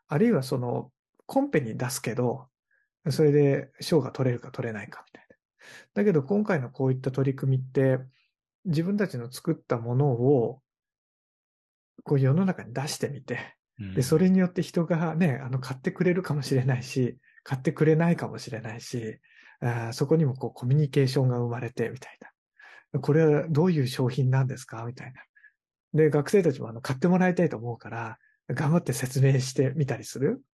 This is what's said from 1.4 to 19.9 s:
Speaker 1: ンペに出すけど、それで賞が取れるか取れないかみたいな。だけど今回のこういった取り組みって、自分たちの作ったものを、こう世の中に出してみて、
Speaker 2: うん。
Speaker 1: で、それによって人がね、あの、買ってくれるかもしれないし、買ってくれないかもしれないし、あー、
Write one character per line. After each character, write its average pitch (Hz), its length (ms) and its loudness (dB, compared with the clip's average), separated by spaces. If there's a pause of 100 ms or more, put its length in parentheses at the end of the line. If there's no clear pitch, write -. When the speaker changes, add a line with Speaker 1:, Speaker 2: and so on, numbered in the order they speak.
Speaker 1:
ン 285 80 0
ペ 165 100 2
に 113 180 -4
出 123 120 -4
す - 120 -8
け 117 140 -6
ど、 123 320 -2 (640)
そ 139 140 2
れ 147 80 6
で 143 400 4 (100)
賞 147 200 2
が 123 100 -4
取 131 180 0
れ 120 40 0
る 117 60 -6
か - 120 -18
取 120 160 -6
れ 110 60 -8
な 104 100 -10
い - 60 -16
か - 180 -18
み - 40 -20
た - 100 -20
い - 80 -20
な。 - 60 -20 (580)
だ 208 120 2
け 208 80 4
ど 147 100 4
今 202 220 0
回 170 160 0
の 120 80 -6
こ - 160 -2
う 131 80 2
い - 20 -4
っ 131 60 -8
た 135 100 -4
取 135 220 0
り - 20 -12
組 135 220 0
み 131 60 -4
っ - 20 -12
て、 131 340 2 (640)
自 160 180 0
分 196 140 -2
た 208 140 0
ち 131 80 -8
の 120 140 -10
作 - 220 -4
っ - 20 -10
た - 220 -4
も 117 180 -4
の 143 120 4
を、 123 540 2 (1400)
こ 147 120 0
う 135 40 4
世 135 140 4
の 185 120 2
中 175 180 -2
に 110 100 -14
出 135 140 -6
し 147 100 -8
て 151 120 -4
み 135 120 -12
て、 - 340 -10 (240)
Speaker 2:
う 107 40 -10
ん。 95 100 -10
Speaker 1:
で、 139 80 0
そ 156 160 2
れ 185 120 4
に 185 100 6
よ 180 80 4
っ - 20 -6
て 180 120 -4
人 170 240 -2
が 160 300 -2
ね、 160 280 2
あ 131 60 -8
の、 131 100 -2
買 131 160 -8
っ - 40 -16
て 185 120 -4
く 175 140 -2
れ 180 80 4
る 180 100 -2
か 156 100 -4
も 147 80 -4
し 135 140 -2
れ 120 80 2
な 127 140 2
い 107 60 -8
し、 123 340 -2 (260)
買 135 140 -6
っ 127 40 -10
て 160 100 -2
く - 140 0
れ 156 100 6
な 170 140 2
い 165 60 2
か 120 120 -6
も 110 100 -12
し - 120 -14
れ 110 120 -10
な 110 140 -12
い 117 60 -14
し、 113 380 -10 (400)
あ 117 300 -4
ー、 117 40 -8